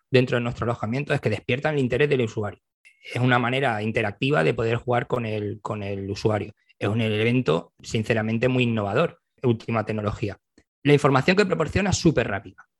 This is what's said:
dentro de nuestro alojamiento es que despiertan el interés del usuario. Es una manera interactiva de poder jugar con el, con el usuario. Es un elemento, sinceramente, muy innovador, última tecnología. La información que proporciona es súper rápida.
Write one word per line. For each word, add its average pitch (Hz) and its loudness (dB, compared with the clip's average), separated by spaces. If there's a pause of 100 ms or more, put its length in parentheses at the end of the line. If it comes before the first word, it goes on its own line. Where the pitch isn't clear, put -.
dentro 127 4
de 120 -2
nuestro 120 -6
alojamiento 120 -2
es 139 0
que - -2
despiertan 135 -2
el 143 0
interés 127 2
del 135 2
usuario. 107 -4 (520)
Es 120 -2
una 127 4
manera 120 0
interactiva 120 0
de 143 2
poder 113 0
jugar 123 -2
con 120 -2
el, 104 -4
con 107 -8
el 98 -6
usuario. 104 -2 (240)
Es 107 -4
un 110 -2
elemento, 110 0 (100)
sinceramente, 113 0
muy 127 2
innovador, 117 0 (220)
última 113 0
tecnología. 104 -4 (460)
La 143 6
información 143 4
que 202 4
proporciona 175 0
es 160 0
súper 131 2
rápida. 98 -8 (120)